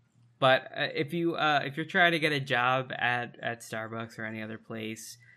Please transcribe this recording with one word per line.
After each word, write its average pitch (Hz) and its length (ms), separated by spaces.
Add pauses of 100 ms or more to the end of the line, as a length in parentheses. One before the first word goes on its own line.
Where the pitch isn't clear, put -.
(400)
But, 131 360
uh, 143 180
if 151 200
you, 170 220
uh, 147 280
if 143 120
you're 160 100
trying 175 260
to 170 60
get 151 140
a 143 80
job 127 560
at, 120 440
at 117 200
Starbucks 113 580
or 113 60
any 110 180
other 110 160
place, 113 580 (200)